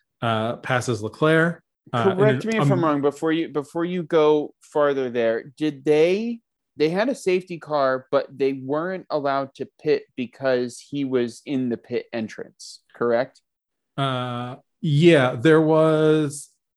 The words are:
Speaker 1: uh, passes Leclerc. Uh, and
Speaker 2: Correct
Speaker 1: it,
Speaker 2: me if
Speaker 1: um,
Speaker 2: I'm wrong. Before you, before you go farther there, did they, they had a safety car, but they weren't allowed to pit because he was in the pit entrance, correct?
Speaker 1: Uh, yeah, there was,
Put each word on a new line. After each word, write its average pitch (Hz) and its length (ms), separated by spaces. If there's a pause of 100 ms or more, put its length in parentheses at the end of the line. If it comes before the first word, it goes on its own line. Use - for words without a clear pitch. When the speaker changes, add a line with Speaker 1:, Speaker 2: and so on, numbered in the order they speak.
(200)
Speaker 1:
uh, 113 360
passes 120 460
Leclerc. 160 600 (300)
Uh, 117 180
and 185 80
Speaker 2:
Correct 208 260
Speaker 1:
it, 214 40
Speaker 2:
me 226 100
if 202 40
Speaker 1:
um, 190 100
Speaker 2:
I'm 175 120
wrong. 147 160
Before 147 320
you, 165 160
before 151 360
you 180 180
go 151 580
farther 143 500
there, 113 340 (120)
did 147 280
they, 180 560 (360)
they 151 140
had 202 180
a 269 60
safety 180 440
car, 135 520
but 139 200
they 135 220
weren't 151 580
allowed 139 460
to 127 100 (160)
pit 151 220 (120)
because 127 640
he 143 260
was 120 400
in 127 260
the 117 60
pit - 360
entrance, - 680 (140)
correct? 120 460 (560)
Speaker 1:
Uh, 127 600 (240)
yeah, 147 540
there 156 260
was, 156 880 (280)